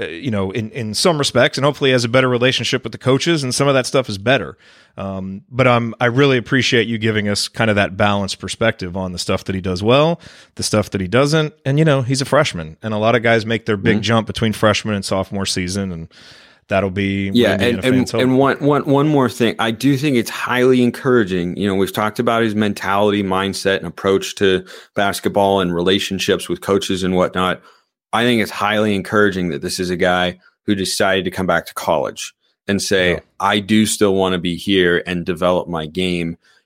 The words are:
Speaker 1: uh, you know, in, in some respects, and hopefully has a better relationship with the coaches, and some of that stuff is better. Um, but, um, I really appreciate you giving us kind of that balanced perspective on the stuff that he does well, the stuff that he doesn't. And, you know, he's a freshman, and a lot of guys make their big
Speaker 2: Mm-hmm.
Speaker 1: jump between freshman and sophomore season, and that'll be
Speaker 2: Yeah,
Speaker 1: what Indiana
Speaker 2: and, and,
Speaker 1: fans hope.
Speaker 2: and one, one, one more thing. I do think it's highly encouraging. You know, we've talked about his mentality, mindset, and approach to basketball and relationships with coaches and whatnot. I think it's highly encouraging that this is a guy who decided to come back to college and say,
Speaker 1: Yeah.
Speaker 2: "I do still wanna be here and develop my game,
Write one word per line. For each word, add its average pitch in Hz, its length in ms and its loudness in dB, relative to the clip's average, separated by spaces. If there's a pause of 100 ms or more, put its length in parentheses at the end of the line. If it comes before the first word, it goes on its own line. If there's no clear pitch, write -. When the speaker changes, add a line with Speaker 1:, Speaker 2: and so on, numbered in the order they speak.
Speaker 1:
uh, 98 60 -8
you 87 240 -8
know, 98 220 -2
in, 107 180 -6
in 107 240 -8
some 160 240 2
respects, 139 400 0
and 135 80 0
hopefully 139 240 0
has 123 140 2
a 120 40 -2
better 127 220 2
relationship 123 520 0
with 113 100 -12
the 110 60 -14
coaches, 139 460 0
and 123 100 -4
some 139 140 2
of 139 60 4
that 127 100 2
stuff 131 240 -2
is 104 80 -4
better. 98 400 -2 (400)
Um, 95 540 -8
but, 127 160 2
um, 120 340 2
I 123 60 2
really 131 320 4
appreciate 117 500 0
you 117 80 -4
giving 107 320 0
us 101 180 -2
kind 113 220 -2
of 104 80 4
that 98 220 0
balanced 101 400 0
perspective 95 580 -4
on 92 160 -6
the 87 60 -10
stuff - 260 -4
that 98 100 -6
he 95 60 -4
does 90 220 -4
well, 147 360 4 (360)
the - 80 -8
stuff 107 280 0
that 98 120 -4
he 90 60 -4
doesn't. 143 440 2 (140)
And, 139 120 0
you 160 60 4
know, 139 160 4
he's 131 220 -2
a - 40 -4
freshman, 85 560 -2
and 110 120 -4
a 107 40 -2
lot 110 160 2
of 117 80 2
guys 117 220 2
make 110 220 -4
their 107 100 0
big 98 200 2
Speaker 2:
Mm-hmm. 107 60 -2
Speaker 1:
jump 110 240 2
between 107 280 -2
freshman 107 400 0
and 98 100 -4
sophomore 95 400 -4
season, 95 480 -4
and 82 160 -10 (600)
that'll 98 220 0
be 98 420 -2
Speaker 2:
Yeah, 110 200 4
Speaker 1:
what 98 100 0
Indiana 120 140 0
Speaker 2:
and, 117 80 -6
and, 131 100 2
Speaker 1:
fans 127 160 0
hope. 123 120 -2
Speaker 2:
and 127 160 2
one, 135 200 2
one, 143 280 0
one 139 200 2
more 139 240 2
thing. 113 300 0
I 113 100 0
do 135 260 0
think 139 200 0
it's 110 140 0
highly 127 520 2
encouraging. 104 760 0
You 101 120 0
know, 95 80 0
we've 95 160 0
talked 104 260 -2
about 117 240 2
his 107 140 0
mentality, 101 640 0
mindset, 95 540 -2
and 87 100 -6
approach 95 500 0
to 92 300 2 (300)
basketball 98 640 0
and 90 120 0
relationships 92 760 0
with 87 140 -6
coaches 98 420 -2
and 92 100 0
whatnot. 90 480 0 (500)
I 113 120 0
think 120 180 2
it's 92 80 -4
highly 107 460 0
encouraging 95 540 0
that 71 120 -8
this 87 160 -6
is 90 120 -2
a 90 60 -2
guy 90 440 0 (240)
who 104 100 0
decided 95 520 0
to 92 40 -4
come 92 160 -4
back 85 200 0
to - 80 -16
college 69 600 -4 (320)
and 101 160 -2
say, 92 300 2
Speaker 1:
Yeah. 80 80 -2 (180)
Speaker 2:
"I 101 220 0
do 107 260 2
still 101 300 2
wanna 92 220 0
be 87 180 -4
here 87 500 2
and 87 180 -4
develop 90 440 0
my 80 180 -6
game, 85 500 -4 (300)